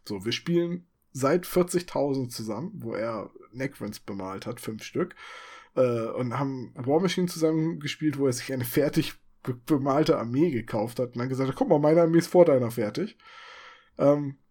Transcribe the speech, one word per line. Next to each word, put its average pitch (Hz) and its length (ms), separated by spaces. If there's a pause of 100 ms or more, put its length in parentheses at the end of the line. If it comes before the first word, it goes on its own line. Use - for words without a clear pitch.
So, 98 200
wir 117 80
spielen 175 520 (280)
seit 139 320
vierzigtausend 143 880
zusammen, 113 420
wo 113 180
er 107 360 (240)
Necrons 120 480
bemalt 98 440
hat, 123 140
fünf 110 240
Stück, 175 320 (600)
äh, 120 340
und 120 280
haben 135 380
War 139 240
Machine 180 280
zusammen 160 520
gespielt, 147 380
wo 139 100
er 127 60
sich - 180
eine 123 140
fertig 147 480 (300)
be-, 131 100 (120)
bemalte 143 520
Armee 123 340
gekauft 113 480
hat 123 140
und - 60
dann 127 100
gesagt 131 200
hat, 135 60
„Guck 269 140
mal, 156 100
meine 156 220
Armee 165 180
ist 170 80
vor 175 180
deiner 127 260
fertig.“ 120 460 (800)
Ähm 143 400 (140)